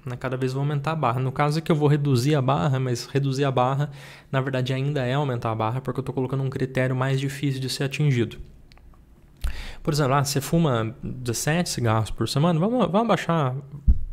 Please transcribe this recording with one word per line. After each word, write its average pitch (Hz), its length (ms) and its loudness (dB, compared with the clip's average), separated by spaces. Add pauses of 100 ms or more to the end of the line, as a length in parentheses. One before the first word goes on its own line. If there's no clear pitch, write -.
né? 127 100 -8
Cada 127 220 -4
vez 127 160 -2
vou 139 80 -2
aumentar 147 300 -2
a 160 40 -2
barra. 127 240 0
No 127 120 0
caso 151 260 0
é 160 40 -2
que 156 100 0
eu 160 40 4
vou 147 120 4
reduzir 143 480 4
a 139 60 2
barra, 135 380 2
mas 123 280 -2
reduzir 139 360 0
a 139 80 2
barra, 135 380 2 (420)
na 135 80 2
verdade, 131 340 0
ainda 135 300 0
é 123 100 0
aumentar 123 380 0
a 110 40 -2
barra, 113 260 -2
porque 135 180 -4
eu 131 40 -2
tô 127 100 -6
colocando 135 300 -2
um 131 60 -2
critério 131 460 -2
mais 135 240 0
difícil 135 400 -4
de 131 100 -4
ser 139 160 -4
atingido. 135 520 2 (1400)
Por 156 120 -2
exemplo, 139 200 2
ah, 143 100 4
você 165 180 -2
fuma 127 600 0
dezessete 127 680 -2
cigarros 110 420 0
por 113 160 -2
semana, 160 320 2
vamos, 226 200 2
vamos 190 220 2
abaixar, 165 540 0 (580)